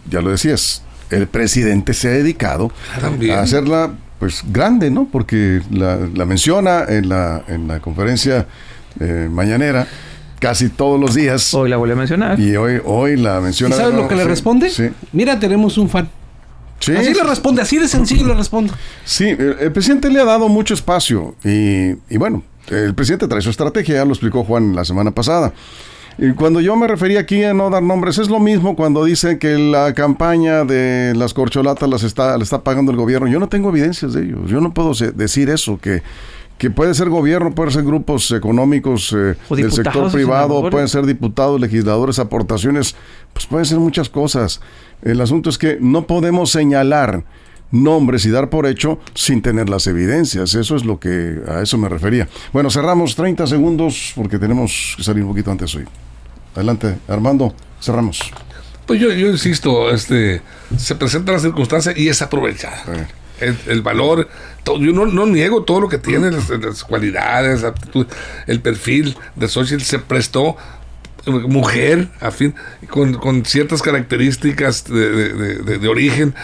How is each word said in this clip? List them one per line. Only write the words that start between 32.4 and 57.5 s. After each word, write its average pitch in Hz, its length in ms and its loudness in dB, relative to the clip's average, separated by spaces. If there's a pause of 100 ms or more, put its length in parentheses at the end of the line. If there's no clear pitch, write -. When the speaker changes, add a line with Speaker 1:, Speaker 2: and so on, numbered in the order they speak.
Speaker 1:
está 135 200 -2
pagando 135 300 2
el 117 60 4
gobierno. 127 300 2
Yo 135 100 2
no 202 100 0
tengo 202 220 0
evidencias 156 420 0
de 160 120 0
ello. 92 220 -6
Yo 113 140 0
no 170 140 0
puedo 165 180 2
se-, 113 200 -2
decir 131 360 0
eso, 110 320 -2
que, 92 220 -2 (560)
que 123 100 0
puede 160 240 2
ser 175 160 0
gobierno, 165 460 2
pueden 160 180 0
ser 147 120 0
grupos 143 480 0
económicos, 117 840 0
eh, 98 180 2 (140)
Speaker 3:
O 147 80 -2
Speaker 1:
del 139 140 0
Speaker 3:
diputados - 60 2
Speaker 1:
sector 139 320 0
Speaker 3:
o - 20 0
Speaker 1:
privado, 139 380 2
Speaker 3:
senadores. 147 240 0
Speaker 1:
pueden 143 160 0
ser 139 180 0
diputados, 135 520 0
legisladores, 113 600 0
aportaciones, 113 800 -2 (360)
pues - 140 -6
pueden 160 180 -2
ser 160 140 0
muchas 160 320 0
cosas. 139 500 -2 (400)
El 120 220 0
asunto 147 260 0
es 156 80 -2
que 151 240 0
no 143 260 2
podemos 175 440 0
señalar 139 720 2 (460)
nombres 127 560 4
y 107 40 4
dar 135 200 0
por 156 160 0
hecho 147 320 -2 (160)
sin 123 260 0
tener 110 300 0
las 98 160 -2
evidencias. 95 680 0
Eso 117 220 0
es 123 80 -2
lo 104 160 -2
que, 85 380 -4 (100)
a 82 140 -4
eso 113 160 -2
me 104 100 0
refería. 98 400 0 (240)
Bueno, 143 160 2
cerramos 160 460 0
treinta 170 320 -2
segundos 156 680 0
porque 104 240 -2
tenemos 113 600 -2
que - 60 -8
salir 104 180 0
un 98 80 -2
poquito 104 200 -2
antes 92 240 -4
hoy. 71 100 -8 (680)
Adelante, 104 440 -2 (100)
Armando, 120 480 0 (260)